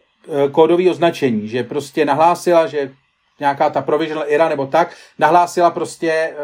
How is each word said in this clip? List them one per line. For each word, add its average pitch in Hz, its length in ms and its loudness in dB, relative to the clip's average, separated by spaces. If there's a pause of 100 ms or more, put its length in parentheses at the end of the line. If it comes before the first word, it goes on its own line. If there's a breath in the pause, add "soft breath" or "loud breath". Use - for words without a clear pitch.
(440)
eh, 143 40 2
kódový 170 420 4
označení, 135 580 -2
že 123 140 -4
prostě 147 420 -4
nahlásila, 165 640 2
že 139 240 -6 (500)
nějaká 143 300 0
ta 135 120 -4
Provisional 156 460 -2
Ira 156 200 2
nebo 143 180 -4
tak, 160 280 0 (240 loud breath)
nahlásila 170 520 2
prostě, 165 400 -6
eh, 160 340 -2